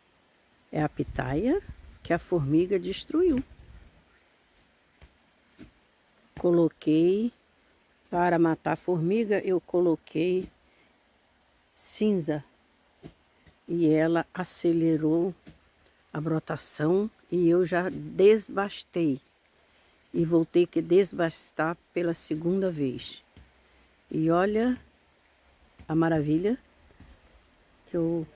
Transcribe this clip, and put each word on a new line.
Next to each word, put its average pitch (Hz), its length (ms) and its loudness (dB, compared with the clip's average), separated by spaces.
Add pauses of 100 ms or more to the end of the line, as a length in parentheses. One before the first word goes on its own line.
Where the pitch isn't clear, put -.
(720)
É 156 100 -2
a 147 60 0
pitaia 156 720 -2 (420)
que - 100 -4
a 170 60 0
formiga 170 600 0
destruiu. 269 640 -2 (3000)
Coloquei, 175 920 2 (760)
para 175 300 2
matar 160 340 2
a 165 40 0
formiga, 190 640 0
eu 185 200 -2
coloquei 180 880 -2 (1300)
cinza. 160 680 -2 (1200)
E 170 220 0
ela 160 440 2
acelerou 165 1040 0 (760)
a 151 80 -6
brotação 160 880 -2 (200)
e 175 180 2
eu 175 180 4
já 175 240 -2
desbastei. 180 1300 0 (920)
E 170 100 0
vou 165 220 2
ter 175 200 2
que - 140 -2
desbastar 170 960 0 (160)
pela 170 220 -2
segunda 175 560 -2
vez. 143 520 -6 (880)
E 160 200 0
olha 214 480 0 (1080)
a 156 80 -4
maravilha 165 640 0 (1300)
que 180 60 -6
eu, 165 400 -2